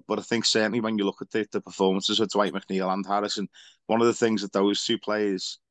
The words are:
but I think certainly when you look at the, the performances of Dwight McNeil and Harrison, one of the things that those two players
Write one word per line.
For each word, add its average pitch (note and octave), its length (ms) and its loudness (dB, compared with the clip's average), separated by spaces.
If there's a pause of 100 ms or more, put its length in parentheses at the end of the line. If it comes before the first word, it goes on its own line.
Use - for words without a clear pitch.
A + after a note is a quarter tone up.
but G#2 120 -2
I - 20 -4
think A2+ 240 -2
certainly A2 360 2
when A2 160 -2
you G2+ 80 0
look G2 160 -2
at - 100 -12
the, A2 200 -2
the G2 100 -4
performances G2 580 0
of G#2+ 100 0
Dwight G2+ 240 0
McNeil F#2+ 400 -2
and F#2+ 120 -4
Harrison, G2+ 420 -4 (400)
one A2+ 140 2
of A#2 60 6
the A#2 60 6
things A2 300 0
that G2 100 -6
those G2+ 300 2
two G#2+ 160 -2
players G#2 600 -2 (100)